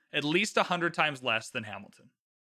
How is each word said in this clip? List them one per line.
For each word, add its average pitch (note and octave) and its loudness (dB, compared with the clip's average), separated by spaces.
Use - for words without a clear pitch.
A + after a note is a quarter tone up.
at D3 0
least F3 2
a G#3+ 6
hundred E3+ 0
times D3 0
less A2+ 0
than A#2 -6
Hamilton. G2+ -14